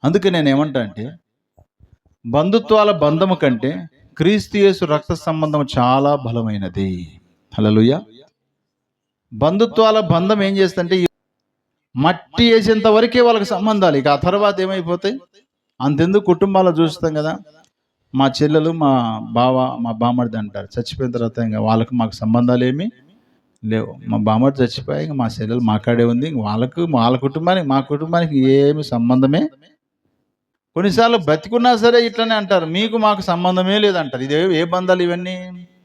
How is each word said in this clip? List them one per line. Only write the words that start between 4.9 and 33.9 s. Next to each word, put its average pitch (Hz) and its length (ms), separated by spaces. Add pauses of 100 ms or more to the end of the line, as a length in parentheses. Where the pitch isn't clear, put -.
సంబంధం 156 520 (120)
చాలా 135 380
బలమైనది. 98 1040 (380)
హల్లెలూయా! 110 420 (1300)
బంధుత్వాల 220 640
బంధం 190 420
ఏం 196 140
చేస్తుందంటే, 185 400
ఈ 180 100 (920)
మట్టి 180 560
వేసేంత 220 340
వరకే 226 340
వాళ్ళకి 233 240
సంబంధాలు, 190 520
ఇక 135 120
ఆ 143 80
తర్వాత 190 440
ఏమైపోతాయి? 185 580 (600)
అంతెందుకు, 165 440
కుటుంబాలు 190 460
చూస్తాం 160 440
కదా, 156 240 (760)
మా 135 180 (100)
చెల్లెలు, 156 280
మా 131 480
బావ, 127 580
మా 117 160
బామర్ది 117 460
అంటారు, 104 300 (100)
చచ్చిపోయిన 120 340
తర్వాత 117 260
ఇంకా 110 220
వాళ్ళకు 113 340
మాకు 113 160
సంబంధాలు 120 540
ఏమీ 143 240 (760)
లేవు. 110 300 (140)
మా 113 100
బామర్ది 120 440
చచ్చిపోయి, 147 440
ఇంక 156 80
మా 127 120
చెల్లెలు 113 340
మా 110 160
కాడే 117 280
ఉంది, 120 240
ఇంక 151 100
వాళ్ళకు, 117 520
వాళ్ళ 123 260
కుటుంబానికి, 160 500
మా 135 140
కుటుంబానికి 156 580
ఏమి 143 460
సంబంధమే. 131 640 (1300)
కొన్నిసార్లు 208 420
బతికున్నా 214 600
సరే 233 300
ఇట్లనే 226 280
అంటారు, 190 320
"మీకు 208 300
మాకు 208 240
సంబంధమే 185 580
లేదంటారు." 165 440